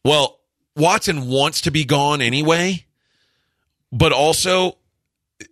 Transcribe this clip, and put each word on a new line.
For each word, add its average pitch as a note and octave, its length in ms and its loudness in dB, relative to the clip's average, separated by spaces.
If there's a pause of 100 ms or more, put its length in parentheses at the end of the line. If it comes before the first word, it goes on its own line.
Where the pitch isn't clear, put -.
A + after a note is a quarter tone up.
Well, C#3+ 360 0 (360)
Watson D#3+ 520 0
wants C#3 340 0
to E3 100 -2
be D3+ 120 0
gone C#3+ 380 0
anyway, E3 640 0 (1080)
but D3 220 -2
also F#3 640 0 (760)